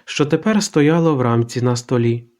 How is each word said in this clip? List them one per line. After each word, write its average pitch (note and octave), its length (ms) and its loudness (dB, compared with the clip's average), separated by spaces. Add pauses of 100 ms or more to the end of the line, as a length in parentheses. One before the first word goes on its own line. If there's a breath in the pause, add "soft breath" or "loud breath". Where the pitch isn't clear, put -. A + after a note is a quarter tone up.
що - 200 -2
тепер G3 380 0
стояло D#3+ 520 2
в B2+ 60 -2
рамці A#2 400 0
на B2 140 0
столі. A#2+ 500 -2 (140)